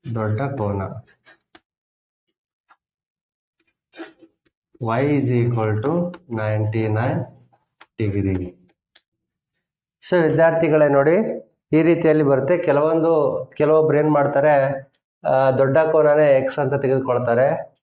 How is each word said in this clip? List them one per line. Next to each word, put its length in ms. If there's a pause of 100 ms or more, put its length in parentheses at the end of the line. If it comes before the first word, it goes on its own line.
(180)
ದೊಡ್ಡ 220 (180)
ಕೋನ 240 (4000)
y 40 (140)
is 120 (120)
equal 320 (140)
to 60 (500)
ನೈಂಟಿ 420 (140)
ನೈನ್ 220 (800)
degree. 440 (1600)
So 80 (100)
ವಿದ್ಯಾರ್ಥಿಗಳೇ 600 (120)
ನೋಡಿ, 180 (600)
ಈ 40 (100)
ರೀತಿಯಲ್ಲಿ 420
ಬರುತ್ತೆ. 220 (120)
ಕೆಲವೊಂದು, 460 (460)
ಕೆಲವೊಬ್ರು 440
ಏನ್ 160
ಮಾಡ್ತಾರೆ, 340 (800)
ಆ, 20 (280)
ದೊಡ್ಡ 180 (140)
ಕೋನನೇ 340 (140)
ಎಕ್ಸ್ 220
ಅಂತ 120 (100)
ತೆಗೆದುಕೊಳ್ತಾರೆ 640 (340)